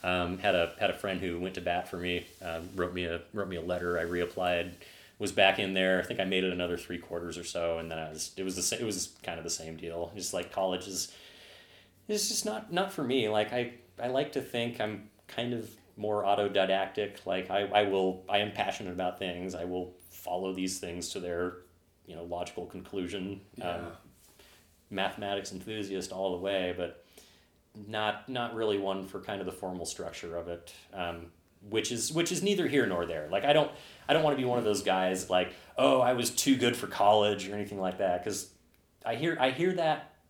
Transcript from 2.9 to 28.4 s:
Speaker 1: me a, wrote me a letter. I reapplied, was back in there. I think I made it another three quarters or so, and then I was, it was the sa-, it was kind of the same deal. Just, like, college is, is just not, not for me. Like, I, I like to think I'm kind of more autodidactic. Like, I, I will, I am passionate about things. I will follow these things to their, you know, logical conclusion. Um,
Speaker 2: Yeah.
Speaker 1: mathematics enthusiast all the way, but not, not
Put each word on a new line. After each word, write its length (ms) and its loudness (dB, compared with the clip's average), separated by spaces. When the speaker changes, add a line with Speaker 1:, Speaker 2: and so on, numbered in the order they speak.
Speaker 1:
me 100 -2
a, 160 -4
wrote 140 -4
me 80 -6
a 40 -4
letter. 380 -2
I 60 0
reapplied, 680 0
was 140 -4
back 260 6
in 160 0
there. 260 4
I 40 0
think 160 -4
I 40 4
made 200 2
it 80 2
another 260 -2
three 200 -8
quarters 380 -8
or 80 -10
so, 340 -2
and 120 -6
then 80 -6
I 120 -6
was, 280 -8
it 60 -4
was 120 -4
the 60 -2
sa-, 140 0
it 80 -4
was 280 -4
kind 160 -6
of 60 -12
the 60 -6
same 260 -6
deal. 400 -6
Just, 160 -6
like, 200 -4
college 360 0
is, 240 -6
is 200 0
just 180 -2
not, 260 -6
not 200 0
for 120 -2
me. 240 2
Like, 240 2
I, 220 -2
I 60 -2
like 240 0
to 80 -2
think 400 -4
I'm 300 -4
kind 240 -4
of 160 -6
more 260 0
autodidactic. 1000 2
Like, 240 -2
I, 100 4
I 100 10
will, 440 2
I 100 4
am 140 2
passionate 400 -2
about 260 -2
things. 360 -4
I 100 -4
will 300 -4
follow 440 -4
these 240 -2
things 320 -6
to 100 -6
their, 380 -2
you 100 -14
know, 80 -10
logical 420 -6
conclusion. 720 -6
Um, 60 -4
Speaker 2:
Yeah. 140 -2
Speaker 1:
mathematics 640 -2
enthusiast 600 -6
all 200 0
the 60 -4
way, 380 0
but 280 -6
not, 400 -2
not 260 -4